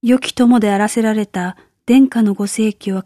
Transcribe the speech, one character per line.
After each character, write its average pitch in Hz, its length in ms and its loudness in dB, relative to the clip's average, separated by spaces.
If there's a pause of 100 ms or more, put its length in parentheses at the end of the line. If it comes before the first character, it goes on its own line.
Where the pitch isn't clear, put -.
良 247 160 2
き - 120 -10
友 240 280 2
で 208 120 0
あ 196 60 0
ら 208 120 0
せ 233 120 -4
ら 220 120 0
れ 214 120 -2
た 185 320 -10 (300)
殿 262 200 6
下 233 140 -2
の 208 120 2
ご 202 120 -6
逝 214 280 -2
去 - 200 -8
は 190 120 -6